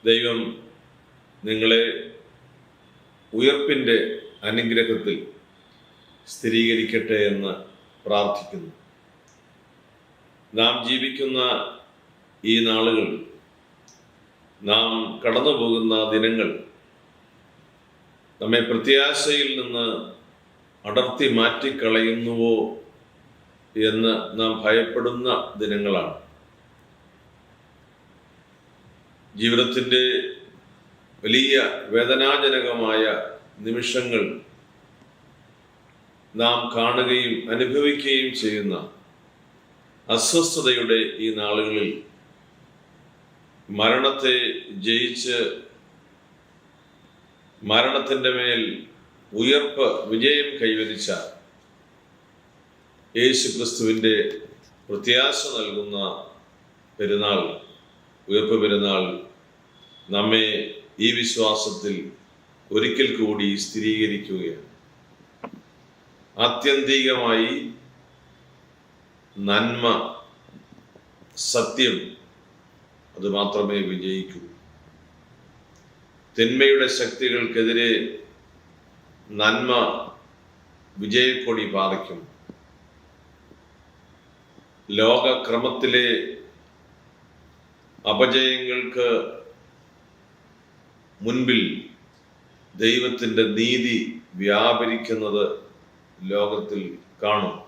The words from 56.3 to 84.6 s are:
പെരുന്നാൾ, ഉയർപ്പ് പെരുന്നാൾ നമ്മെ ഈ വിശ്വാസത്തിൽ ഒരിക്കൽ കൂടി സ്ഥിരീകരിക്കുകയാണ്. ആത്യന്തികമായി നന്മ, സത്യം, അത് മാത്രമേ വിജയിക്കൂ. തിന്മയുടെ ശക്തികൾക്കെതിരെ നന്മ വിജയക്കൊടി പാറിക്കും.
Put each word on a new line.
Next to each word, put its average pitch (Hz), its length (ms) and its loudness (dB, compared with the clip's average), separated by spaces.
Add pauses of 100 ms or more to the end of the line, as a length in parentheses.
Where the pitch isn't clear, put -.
പെരുന്നാൾ, 101 420 0 (880)
ഉയർപ്പ് 107 340 2
പെരുന്നാൾ 98 420 2 (1120)
നമ്മെ 110 320 2 (580)
ഈ 120 40 4 (100)
വിശ്വാസത്തിൽ 104 760 -2 (800)
ഒരിക്കൽ 120 320 2 (120)
കൂടി 104 280 0 (160)
സ്ഥിരീകരിക്കുകയാണ്. 104 1040 -4 (1800)
ആത്യന്തികമായി 127 1040 2 (2000)
നന്മ, 117 360 0 (1700)
സത്യം, 120 440 2 (1200)
അത് 95 100 -6 (100)
മാത്രമേ 101 420 0 (100)
വിജയിക്കൂ. 92 520 -6 (2000)
തിന്മയുടെ 131 500 6 (120)
ശക്തികൾക്കെതിരെ 117 920 0 (1500)
നന്മ 120 300 2 (1300)
വിജയക്കൊടി 120 720 0
പാറിക്കും. 95 460 -2 (2750)